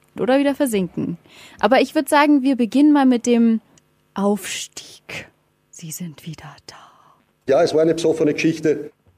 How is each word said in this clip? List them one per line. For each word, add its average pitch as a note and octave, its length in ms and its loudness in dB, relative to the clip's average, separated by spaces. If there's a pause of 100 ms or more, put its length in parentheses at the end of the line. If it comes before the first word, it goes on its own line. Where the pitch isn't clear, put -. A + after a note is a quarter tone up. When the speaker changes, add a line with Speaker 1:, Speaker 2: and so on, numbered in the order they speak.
(200)
Speaker 1:
oder B3+ 200 0
wieder C#4 160 0
versinken. G3 600 -4 (420)
Aber G#3+ 220 2
ich - 140 -4
würd D#4 140 -2
sagen, D4 340 4
wir C4+ 120 0
beginnen B3+ 360 2
mal C#4+ 140 4
mit B3 200 2
dem A#3 360 2 (520)
Aufstieg. - 1120 -8 (420)
Sie D#3+ 220 -18
sind E3 340 -14
wieder D3+ 300 -16 (120)
da. - 80 -20 (720)
Speaker 2:
Ja, C#3+ 160 2
es D3 100 0
war D#3 80 2
eine E3 120 2
besoffene D#3 400 0
Geschichte. D#3 580 -2 (260)